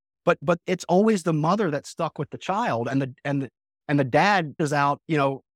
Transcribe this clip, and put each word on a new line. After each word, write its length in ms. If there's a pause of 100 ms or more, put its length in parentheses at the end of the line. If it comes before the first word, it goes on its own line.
(240)
but, 160
but 260
it's 180
always 400
the 100
mother 360
that's 200
stuck 280
with 120
the 80
child, 500
and 140
the, 120 (100)
and 180
the, 60 (380)
and 120
the 60
dad 540
is 140
out, 360
you 100
know, 240 (140)